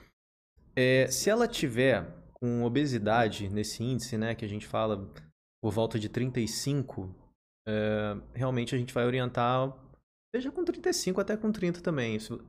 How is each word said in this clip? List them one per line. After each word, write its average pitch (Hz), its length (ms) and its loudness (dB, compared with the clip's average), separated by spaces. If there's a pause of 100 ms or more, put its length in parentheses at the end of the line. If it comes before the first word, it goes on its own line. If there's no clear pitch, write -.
(760)
É, 131 320 6
se - 220 0
ela 226 180 4
tiver 123 580 2 (280)
com 120 300 0
obesidade 113 880 2
nesse 104 320 -4
índice, 120 340 -2
né, 113 180 -2
que 113 100 -8
a 104 40 -4
gente 104 180 -8
fala 107 440 -2 (520)
por 110 80 0
volta 113 280 0
de 107 100 -4
trinta 123 320 -2
e 107 80 0
cinco, 127 680 -4 (540)
é, 107 480 0 (180)
realmente 127 400 0
a 131 40 2
gente 123 160 -4
vai 120 100 2
orientar, 127 720 0 (580)
seja 254 160 -4
com 359 140 -4
trinta 339 240 -2
e 370 60 4
cinco 185 260 0
até 202 160 0
com 214 160 0
trinta 175 300 0
também. 120 340 0
Isso, 110 320 -8